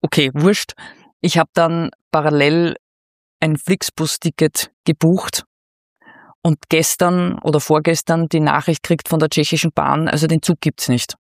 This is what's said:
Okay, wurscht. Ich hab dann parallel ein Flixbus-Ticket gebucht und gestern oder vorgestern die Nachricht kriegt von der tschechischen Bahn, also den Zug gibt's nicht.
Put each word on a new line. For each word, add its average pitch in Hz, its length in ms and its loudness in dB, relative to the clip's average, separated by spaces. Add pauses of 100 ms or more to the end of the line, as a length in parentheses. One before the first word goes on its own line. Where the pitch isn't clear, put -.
Okay, 143 320 0
wurscht. 175 400 0 (460)
Ich - 160 0
hab 165 160 2
dann 165 380 0 (220)
parallel 151 640 2 (640)
ein 156 160 0
Flixbus-Ticket - 1120 -2 (140)
gebucht - 600 0 (1000)
und 160 160 2 (100)
gestern 175 720 0
oder 151 220 0
vorgestern 160 680 0
die 160 120 0
Nachricht 151 420 0
kriegt - 260 -4
von 160 100 0
der 156 100 2
tschechischen 156 440 0
Bahn, 147 360 0
also 156 180 0
den 160 160 2
Zug - 180 0
gibt's - 280 -4
nicht. 123 260 -2 (140)